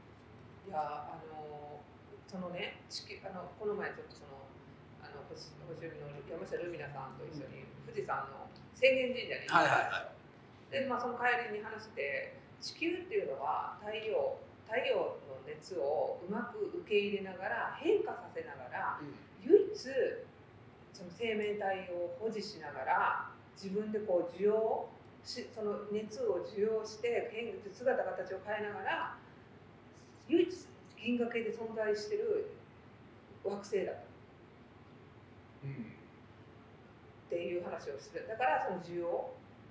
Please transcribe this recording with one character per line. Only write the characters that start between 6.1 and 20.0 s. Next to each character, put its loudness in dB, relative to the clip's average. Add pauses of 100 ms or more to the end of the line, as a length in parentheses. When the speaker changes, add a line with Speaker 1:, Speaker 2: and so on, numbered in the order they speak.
Speaker 1:
山 -4
下 -2
ル -2
ミ -4
ナ -6
さ -6
ん -12
と -10
一 -8
緒 -8
に、 -12
Speaker 2:
う -16
ん。 -12
Speaker 1:
富 -4
士 0
山 0
の -10 (320)
浅 10
間 4
神 -2
社 -2
に -4
行 -6
っ -
た -
ん -
で -
す -
よ。 8
Speaker 2:
は 10
い -
は 8
い 6
は -2
い。 - (560)
Speaker 1:
で、 2
ま 2
あ、 0
そ 0
の -2
帰 4
り -2
に -6
話 -8
し -
て、 -2 (240)
地 -8
球 0
っ -
て 2
い 4
う -2
の -4
は 0
太 -4 (140)
陽、 2 (320)
太 2
陽 4
の -10
熱 -8
を 2
う -6
ま -2
く -4 (240)
受 -16
け 4
入 4
れ -
な -6
が -4
ら、 -2
変 6
化 -2
さ -8
せ -8
な -10
が -10
ら、 -2
Speaker 2:
う -6
ん。 -8 (260)
Speaker 1:
唯 10
一、 -4 (1160)